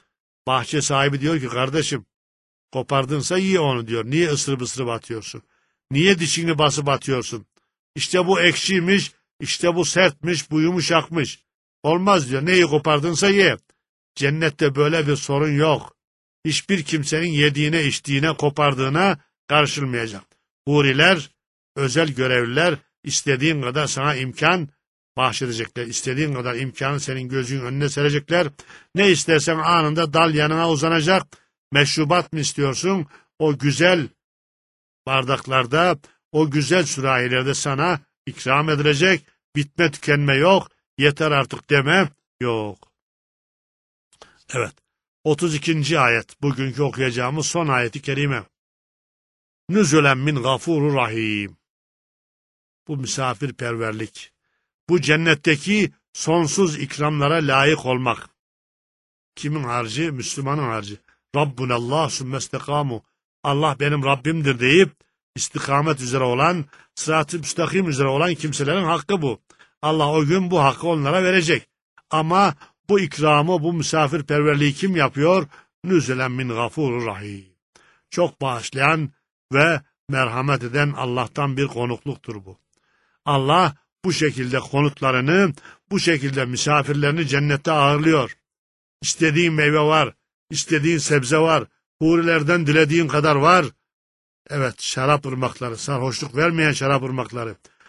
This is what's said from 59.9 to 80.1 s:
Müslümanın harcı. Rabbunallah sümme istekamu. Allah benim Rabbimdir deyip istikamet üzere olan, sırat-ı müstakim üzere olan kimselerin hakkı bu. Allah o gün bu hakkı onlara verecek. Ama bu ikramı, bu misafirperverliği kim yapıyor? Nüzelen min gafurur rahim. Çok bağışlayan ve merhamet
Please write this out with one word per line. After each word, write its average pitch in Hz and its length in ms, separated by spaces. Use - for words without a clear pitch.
Müslümanın 139 500
harcı. 107 360
Rabbunallah 131 720
sümme 131 260
istekamu. 135 680
Allah 143 380
benim 143 240
Rabbimdir 139 560
deyip 147 300
istikamet 143 640
üzere 131 240
olan, 147 400
sırat-ı 156 440
müstakim 170 500
üzere 139 200
olan 156 260
kimselerin 151 500
hakkı 165 380
bu. 123 180
Allah 151 300
o 156 120
gün 180 260
bu 175 120
hakkı 135 240
onlara 165 360
verecek. 175 460
Ama 165 440
bu 202 120
ikramı, 151 640
bu 170 100
misafirperverliği 147 1000
kim 190 220
yapıyor? 151 500
Nüzelen 131 480
min 127 160
gafurur 120 580
rahim. 101 400
Çok - 300
bağışlayan 139 680
ve 147 280
merhamet 131 540